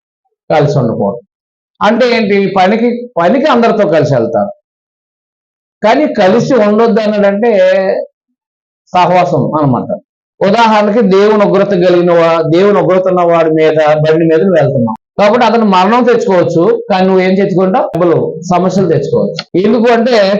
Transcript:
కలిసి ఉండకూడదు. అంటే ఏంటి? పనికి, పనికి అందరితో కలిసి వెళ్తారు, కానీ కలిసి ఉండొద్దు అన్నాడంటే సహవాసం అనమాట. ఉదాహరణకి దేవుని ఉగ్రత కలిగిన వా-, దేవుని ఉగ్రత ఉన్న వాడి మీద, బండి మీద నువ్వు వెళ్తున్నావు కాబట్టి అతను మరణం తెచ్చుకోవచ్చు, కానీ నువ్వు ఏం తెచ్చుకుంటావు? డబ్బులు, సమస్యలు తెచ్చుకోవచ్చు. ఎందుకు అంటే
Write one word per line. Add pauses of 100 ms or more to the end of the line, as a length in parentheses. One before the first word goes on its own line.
(560)
కలిసి
ఉండకూడదు. (600)
అంటే
ఏంటి?
పనికి, (100)
పనికి
అందరితో
కలిసి
వెళ్తారు, (1300)
కానీ
కలిసి
ఉండొద్దు
అన్నాడంటే (1400)
సహవాసం
అనమాట. (480)
ఉదాహరణకి
దేవుని
ఉగ్రత
కలిగిన
వా-,
దేవుని
ఉగ్రత
ఉన్న
వాడి
మీద,
బండి
మీద
నువ్వు
వెళ్తున్నావు (240)
కాబట్టి
అతను
మరణం
తెచ్చుకోవచ్చు,
కానీ
నువ్వు
ఏం
తెచ్చుకుంటావు?
డబ్బులు, (120)
సమస్యలు
తెచ్చుకోవచ్చు.
ఎందుకు
అంటే (280)